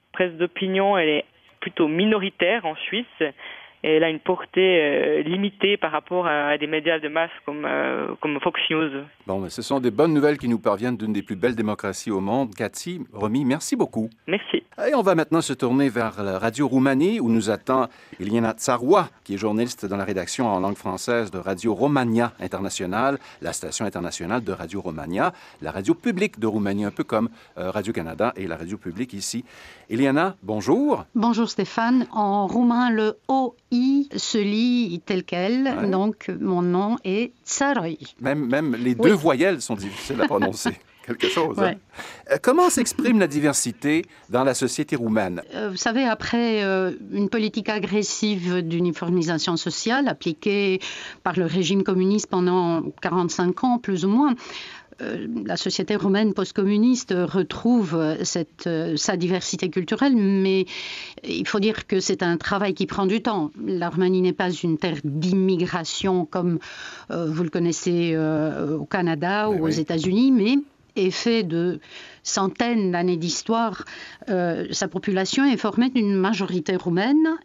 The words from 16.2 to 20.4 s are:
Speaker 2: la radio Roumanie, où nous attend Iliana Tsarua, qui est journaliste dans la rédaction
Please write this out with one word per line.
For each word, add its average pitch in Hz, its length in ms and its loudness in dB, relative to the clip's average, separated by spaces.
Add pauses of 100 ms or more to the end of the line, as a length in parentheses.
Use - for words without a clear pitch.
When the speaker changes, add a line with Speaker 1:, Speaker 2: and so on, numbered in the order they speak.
Speaker 2:
la 95 160 -2
radio 113 300 0
Roumanie, 139 500 4
où 123 100 0
nous 110 220 2
attend 127 380 0 (320)
Iliana 110 320 0
Tsarua, 139 560 2 (160)
qui 196 100 -6
est - 20 -4
journaliste 113 480 -2
dans 98 120 -4
la 98 80 -2
rédaction 95 420 -2